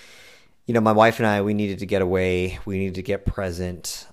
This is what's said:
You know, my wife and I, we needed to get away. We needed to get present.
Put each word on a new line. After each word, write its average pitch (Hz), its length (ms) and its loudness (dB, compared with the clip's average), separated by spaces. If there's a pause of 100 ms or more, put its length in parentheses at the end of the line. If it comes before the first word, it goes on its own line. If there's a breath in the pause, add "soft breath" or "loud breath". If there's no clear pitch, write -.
(680 loud breath)
You 120 60 -4
know, 117 80 4
my 110 120 4
wife 110 260 6
and 117 80 2
I, 104 160 2
we 104 100 0
needed 101 280 -4
to 98 60 -8
get 95 140 0
away. 92 640 0
We 98 140 -4
needed 95 160 -4
to 92 80 -8
get 98 240 -4
present. 90 880 -6